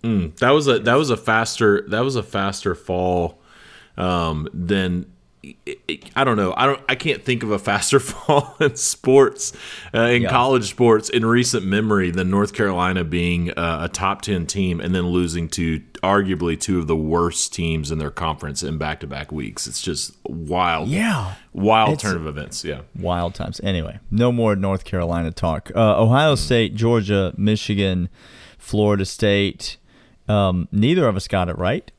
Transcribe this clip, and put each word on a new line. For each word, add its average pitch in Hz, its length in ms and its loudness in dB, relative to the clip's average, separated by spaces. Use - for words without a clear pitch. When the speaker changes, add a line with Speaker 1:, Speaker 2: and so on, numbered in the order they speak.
Speaker 1:
Mm, 98 360 -2
that 123 140 4
was 147 160 4
a, 120 120 4
that 117 160 2
was 143 140 2
a 113 80 2
faster, 110 720 2
that 107 120 0
was 131 140 -2
a 107 80 -2
faster 98 520 -4
fall, 90 640 -2
um, 82 560 -2
than, 90 580 -2
it, - 440 -14
it, - 280 -10
I 135 80 2
don't 120 140 2
know. 95 180 0
I 131 120 2
don't, 139 200 0
I 127 80 0
can't 139 280 -4
think 120 180 -2
of 113 80 -6
a 104 80 0
faster 101 420 2
<laughs> - 20 2
fall - 580 0
in 139 160 2
sports, - 760 2
uh, 113 60 2
in 120 220 4
Speaker 2:
Yeah. 113 60 0
Speaker 1:
college 127 400 2
sports 113 400 4
in 113 160 2
recent 117 400 2
memory 101 460 0
than 92 180 -2
North 101 240 0
Carolina 92 500 0
being, 87 480 0
uh, 82 320 -4
a 85 60 -4
top 98 320 -4
ten 90 240 -2
team 90 340 -2
and 90 140 -4
then 87 140 0
losing 87 420 0
to 80 300 -2
arguably 92 560 0
two 95 180 -2
of 82 80 -2
the 80 100 0
worst 82 560 0
teams 80 400 -4
in 78 60 -4
their 76 140 -6
conference 73 500 -6
in 76 160 -6
back-to-back 73 540 -8
weeks. 58 340 -8
It's - 160 -10
just - 320 -6
wild, 82 600 -2
Speaker 2:
Yeah. 156 440 -2
Speaker 1:
wild 110 420 4
Speaker 2:
It's 147 100 -4
Speaker 1:
turn 98 120 0
of 80 120 -6
events. 73 360 -10
Yeah. 71 180 -8
Speaker 2:
Wild 87 340 -2
times. - 300 -10
Anyway, 90 340 -4
no 120 200 4
more 113 240 2
North 98 280 -2
Carolina 85 480 -2
talk. 82 440 -4
Uh, 107 240 4
Ohio 135 360 4
Speaker 1:
Mm. - 20 -2
Speaker 2:
State, 117 380 0
Georgia, 104 640 0
Michigan, 98 720 0
Florida 104 460 2
State. - 720 0
Um, 95 440 2
neither 139 360 4
of 104 80 2
us 98 120 -6
got 90 220 0
it 82 80 -6
right. 101 420 -2